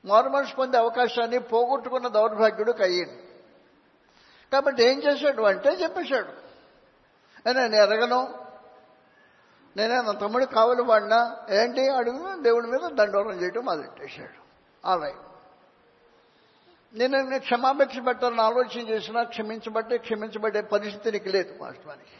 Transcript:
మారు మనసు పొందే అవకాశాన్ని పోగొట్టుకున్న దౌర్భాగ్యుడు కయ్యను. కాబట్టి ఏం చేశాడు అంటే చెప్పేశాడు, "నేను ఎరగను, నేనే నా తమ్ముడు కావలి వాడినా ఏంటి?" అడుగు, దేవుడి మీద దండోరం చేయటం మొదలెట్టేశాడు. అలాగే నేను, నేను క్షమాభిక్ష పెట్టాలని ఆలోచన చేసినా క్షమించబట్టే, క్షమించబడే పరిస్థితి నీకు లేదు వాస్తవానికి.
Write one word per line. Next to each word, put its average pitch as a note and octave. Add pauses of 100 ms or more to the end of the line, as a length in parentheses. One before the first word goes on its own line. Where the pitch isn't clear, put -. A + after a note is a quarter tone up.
మారు A3
మనసు C4+
పొందే B3+
అవకాశాన్ని A#3
పోగొట్టుకున్న B3
దౌర్భాగ్యుడు G#3+
కయ్యను. F3+ (1400)
కాబట్టి C4+
ఏం C4+
చేశాడు C#4
అంటే G3+
చెప్పేశాడు, D#4+ (1200)
"నేను A#3+
ఎరగను, A#3 (1400)
నేనే A#3
నా A3
తమ్ముడు G#3
కావలి B3
వాడినా A3+ (120)
ఏంటి?" A#3+
అడుగు, C#4
దేవుడి A#3
మీద D4
దండోరం G3+
చేయటం G3
మొదలెట్టేశాడు. C#3+ (440)
అలాగే E3 (1800)
నేను, C4
నేను C4
క్షమాభిక్ష C4 (120)
పెట్టాలని A#3+
ఆలోచన A#3
చేసినా A3
క్షమించబట్టే, A3
క్షమించబడే G#3+
పరిస్థితి G#3
నీకు G3
లేదు F#3+
వాస్తవానికి. - (100)